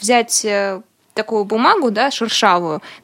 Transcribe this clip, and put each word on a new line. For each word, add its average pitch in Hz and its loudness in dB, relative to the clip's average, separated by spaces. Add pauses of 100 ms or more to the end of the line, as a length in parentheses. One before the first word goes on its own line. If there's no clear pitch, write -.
взять, 233 0
э, 202 -2 (340)
такую 214 -2
бумагу, 240 2
да, 233 0
шершавую, 175 0 (220)